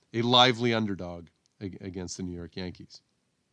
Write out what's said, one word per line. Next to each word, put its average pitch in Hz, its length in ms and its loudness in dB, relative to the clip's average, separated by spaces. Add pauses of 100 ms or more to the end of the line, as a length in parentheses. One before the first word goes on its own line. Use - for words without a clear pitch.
(120)
a 117 100 -2
lively 123 520 6
underdog 87 520 -4 (340)
ag-, 98 200 -10
against 90 360 -10
the 95 60 -8
New 87 140 -8
York 85 200 -14
Yankees. - 440 -12 (520)